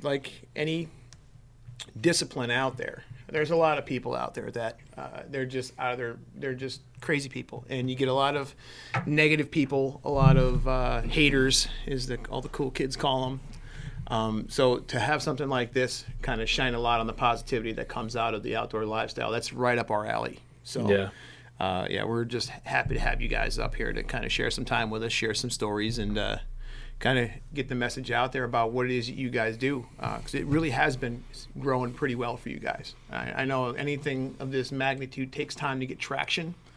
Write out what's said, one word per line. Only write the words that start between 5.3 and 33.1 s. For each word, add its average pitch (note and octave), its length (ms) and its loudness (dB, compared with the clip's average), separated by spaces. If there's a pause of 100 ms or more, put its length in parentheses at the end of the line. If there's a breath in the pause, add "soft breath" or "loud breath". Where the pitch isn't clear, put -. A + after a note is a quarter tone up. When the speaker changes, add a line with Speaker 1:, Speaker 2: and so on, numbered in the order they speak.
Speaker 1:
just B2+ 320 -6
out B2+ 140 0
of B2 60 -4
their, A#2+ 180 -6 (180)
they're C3+ 200 -4
just B2+ 260 -8 (200)
crazy C#3+ 280 0
people, A#2+ 420 -10
and B2+ 180 0
you B2+ 80 -2
get C3 120 4
a B2+ 40 4
lot C#3 240 6
of C#3 180 -4 (520 loud breath)
negative D3+ 460 6
people, C3+ 520 2
a C#3 60 -2
lot C3+ 260 10
of, B2+ 300 6
uh, B2 360 2
haters, C3+ 680 6 (180)
is C3 220 -2
the, B2 100 -4 (100)
all C3 140 -4
the C#3 60 -8
cool C3+ 240 -2
kids C3+ 240 -2
call C3 300 2
'em. C3 140 -4 (680 loud breath)
Um, A2 400 0
so B2+ 300 4
to - 200 -4
have B2+ 240 0
something C#3+ 260 -2
like B2 240 0
this B2+ 320 0 (180)
kinda A2+ 220 -2
shine B2+ 300 0
a A#2 60 0
light A#2 180 4
on A2+ 80 0
the A2+ 60 -4
positivity A2+ 640 0
that A2+ 140 -6
comes A#2 280 -4
out A2+ 180 0
of G#2 80 -4
the A2+ 140 -2
outdoor A2+ 280 -2
lifestyle, A2 460 -2
that's A#2 220 -2
right B2 260 4
up A#2 140 0
our G#2+ 120 2
alley. A2 360 -2 (240)
So, A2+ 260 0
Speaker 2:
Yeah. G2 200 4 (540 loud breath)
Speaker 1:
uh, F#2 240 0
yeah, F#2+ 160 -2
we're A#2 200 0
just A#2 240 -4
happy - 460 -2
to - 60 0
have B2 220 2
you A#2 60 0
guys A2+ 320 0
up A2+ 160 -2
here A2+ 160 -2
to A2 100 -4
kinda A#2 260 -4
share A#2 220 0
some B2+ 140 -4
time A#2 260 0
with A2 140 -4
us, A#2 80 -2
share A2 220 0
some B2 160 -2
stories, G#2+ 480 0
and, G#2 200 0
uh, G#2 200 0 (600 loud breath)
kinda B2 320 2 (240)
get C3 160 -2
the C3 40 -2
message B2 360 -2
out B2 220 2
there C3 120 -2
about A#2 280 2
what B2 120 2
it B2+ 80 0
is A#2+ 140 0
that B2+ 80 -8
you B2+ 160 -4
guys A2+ 260 0
do, C3 300 0 (140)
uh, A2+ 180 -4
'cause - 160 -8
it - 100 -2
really D#3 260 2
has C3+ 280 2
been A#2+ 260 -4 (340)
growing B2+ 360 0
pretty C3 200 0
well A#2+ 220 -2
for A#2+ 140 -10
you - 80 -8
guys. - 360 -6 (160)